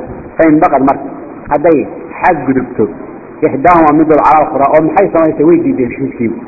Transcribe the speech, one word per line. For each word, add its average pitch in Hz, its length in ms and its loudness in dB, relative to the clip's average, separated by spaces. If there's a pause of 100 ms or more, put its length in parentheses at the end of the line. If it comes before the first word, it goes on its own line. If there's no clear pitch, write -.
(320)
Fa - 120 0
in 156 140 4
baqad, 151 240 2
marka 135 240 0 (400)
hadday 151 320 2 (360)
xad 170 280 0
gudubto, 127 440 -2 (540)
ihdaahuma, 156 520 2
mid 151 160 4
walba, 147 160 4
cala 147 140 4
al-ukhraa, 139 320 0
oo 156 120 4
maxay 170 260 2
samaysay? 160 380 0
Way 170 140 4
diiday 127 260 -2
heshiiskii. 120 440 -6 (180)